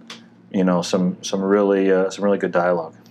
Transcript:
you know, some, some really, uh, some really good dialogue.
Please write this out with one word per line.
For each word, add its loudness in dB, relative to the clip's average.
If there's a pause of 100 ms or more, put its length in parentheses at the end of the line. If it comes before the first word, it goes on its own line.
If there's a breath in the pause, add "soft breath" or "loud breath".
(520 loud breath)
you 0
know, 2
some, -2
some -6
really, 2
uh, 2
some -10
really 2
good -2
dialogue. -2 (160 loud breath)